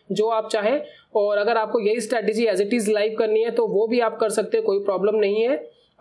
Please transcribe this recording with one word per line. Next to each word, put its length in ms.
जो 160
आप 200
चाहें। 340
और 240
अगर 180
आपको 240
यही 200
strategy 460
as 100
it 140
is 180
live 300
करनी 240
है 80
तो 160
वो 200
भी 140
आप 160
कर 140
सकते 260
हैं, 100
कोई 120
problem 380
नहीं 320
है। 220